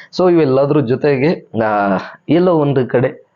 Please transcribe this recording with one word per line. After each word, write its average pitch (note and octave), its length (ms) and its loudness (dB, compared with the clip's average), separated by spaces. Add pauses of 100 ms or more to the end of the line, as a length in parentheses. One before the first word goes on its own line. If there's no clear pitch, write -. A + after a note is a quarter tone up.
(180)
so F3+ 140 2
ಇವೆಲ್ಲದ್ರ C#3+ 480 2
ಜೊತೆಗೆ, C3+ 680 -2 (160)
ಆ, G2+ 320 0 (320)
ಎಲ್ಲೋ F3 260 2
ಒಂದು C#3+ 340 0
ಕಡೆ B2+ 360 -2 (120)